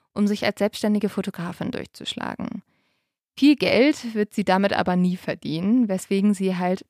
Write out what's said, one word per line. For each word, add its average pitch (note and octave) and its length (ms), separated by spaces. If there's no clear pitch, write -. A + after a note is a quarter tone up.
um G#3 140
sich G3+ 180
als G#3 140
selbstständige G#3 500
Fotografin F3 640
durchzuschlagen. - 920
Viel C#4+ 160
Geld A3+ 600
wird G#3 180
sie G3+ 100
damit F#3+ 280
aber F3+ 240
nie F3+ 200
verdienen, G3 720
weswegen G3 460
sie F#3 220
halt F3+ 340